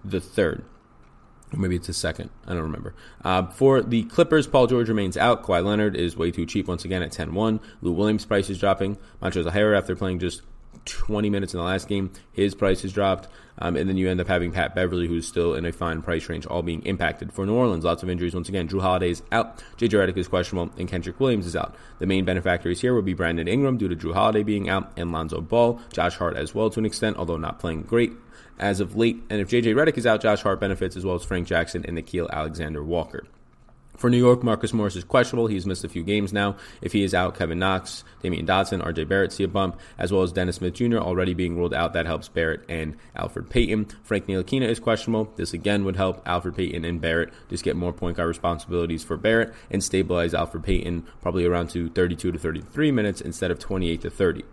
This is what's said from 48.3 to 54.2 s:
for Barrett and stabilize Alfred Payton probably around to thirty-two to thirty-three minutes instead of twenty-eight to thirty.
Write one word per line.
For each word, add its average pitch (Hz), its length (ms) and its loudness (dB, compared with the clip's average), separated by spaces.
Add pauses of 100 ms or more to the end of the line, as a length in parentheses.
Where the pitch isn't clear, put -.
for 82 140 -6
Barrett 113 360 2 (160)
and 98 140 0
stabilize 87 500 0
Alfred 85 300 -2
Payton 87 420 -2 (160)
probably 90 240 0
around 87 260 2
to 85 180 -4
thirty-two 87 420 0
to 82 80 -4
thirty-three 139 540 -2
minutes 104 280 0
instead 90 300 -4
of 85 80 0
twenty-eight 85 440 -2
to 82 80 -4
thirty. - 420 0